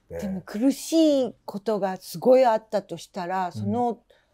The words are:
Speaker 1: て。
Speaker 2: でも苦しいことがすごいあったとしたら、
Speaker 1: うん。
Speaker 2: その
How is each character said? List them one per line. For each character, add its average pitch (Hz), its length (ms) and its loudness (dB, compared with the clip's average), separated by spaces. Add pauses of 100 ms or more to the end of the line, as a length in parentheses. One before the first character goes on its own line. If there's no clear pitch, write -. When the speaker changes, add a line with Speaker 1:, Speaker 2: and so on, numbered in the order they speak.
(100)
Speaker 1:
て。 170 80 -12
Speaker 2:
で 196 100 -6
も 185 160 -6
苦 240 260 0
し 294 580 2
い - 60 -12 (120)
こ - 120 -12
と 214 220 -4
が 190 160 -4
す - 220 -14
ご 254 180 6
い 262 80 6
あ 226 120 4
っ 220 120 -8
た 196 140 -4
と 170 160 -12
し - 80 -18
た 180 200 -10
ら、 185 200 -4
Speaker 1:
う - 20 -8
ん。 165 40 -10
Speaker 2:
そ 208 140 -6
の 233 320 -2 (360)